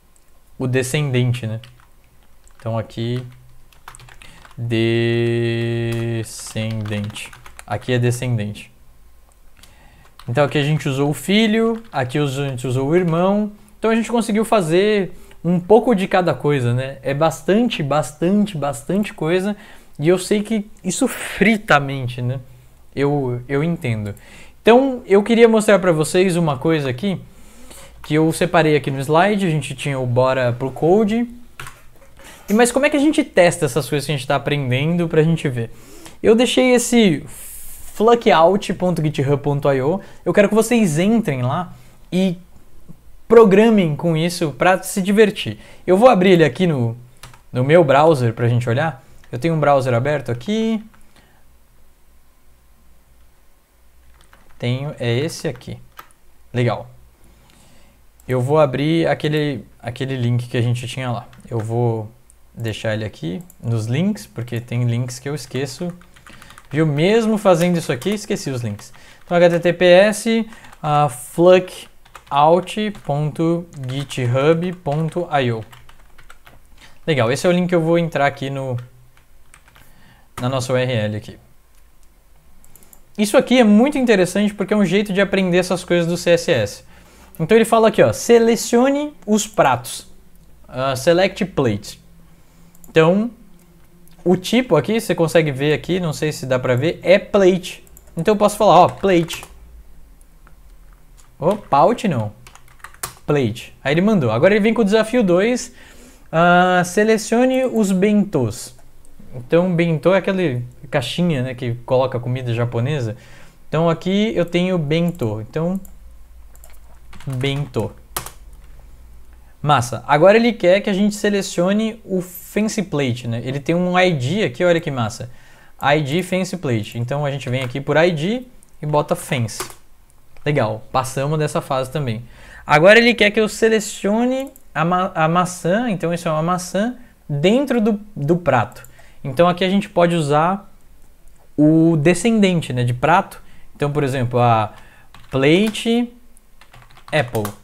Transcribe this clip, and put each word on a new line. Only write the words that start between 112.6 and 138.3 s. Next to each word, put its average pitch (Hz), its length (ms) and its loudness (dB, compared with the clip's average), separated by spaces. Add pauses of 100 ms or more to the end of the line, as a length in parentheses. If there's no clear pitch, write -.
Então 165 200 0
aqui 190 460 0
eu 170 80 0
tenho 175 340 0
bentô. 156 640 -2
Então, 165 400 -6 (1500)
bentô. 135 640 -4 (1700)
Massa. 131 440 0
Agora 160 300 6
ele 233 160 2
quer 190 300 2
que 208 80 -4
a 202 40 0
gente 208 220 0
selecione 202 880 -2
o 185 160 -4
fancy - 640 -4
plate, 135 460 -4
né? 117 180 -4
Ele 135 140 -6
tem 165 160 -2
um 180 220 0
I 185 140 2
D 156 320 -2
aqui, 165 220 -4
olha 170 160 2
que 160 80 -8
massa. 120 400 -6 (500)
I 151 220 0
D 151 220 -2
fancy 185 340 -4
plate. 117 400 -4
Então 131 260 -6
a 139 80 -4
gente 135 160 -10
vem 131 160 -4
aqui 127 160 -8
por 143 160 -2
I 170 160 4
D 190 320 -4 (380)
e 156 40 -8
bota 151 300 -2
fancy. - 480 -6 (800)
Legal, 113 460 -2
passamos 135 460 -2
dessa 151 240 -2
fase 131 300 -4
também. 120 320 -6 (420)
Agora 175 320 8
ele 233 160 4
quer 214 180 2
que 220 80 0
eu 214 80 2
selecione 220 1000 -2 (240)
a 151 100 -2
ma-, 180 300 0
a 160 140 0
maçã, 180 640 0
então 170 240 -4
isso 170 140 -6
é 165 40 0
uma 156 100 -2
maçã, 180 540 -2 (320)
dentro 220 520 0
do, 208 200 0 (160)
do 147 220 0